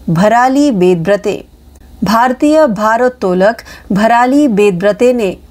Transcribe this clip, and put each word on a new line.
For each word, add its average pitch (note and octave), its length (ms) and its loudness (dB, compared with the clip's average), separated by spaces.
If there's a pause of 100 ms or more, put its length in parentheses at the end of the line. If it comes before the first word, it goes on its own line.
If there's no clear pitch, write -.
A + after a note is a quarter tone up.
भराली A#3+ 600 2
बेदब्रते। F#3 760 -2 (580)
भारतीय B3 640 0
भारोत्तोलक G#3+ 960 -2 (280)
भराली A#3+ 560 2
बेदब्रते G#3 680 0
ने A3 200 -4 (180)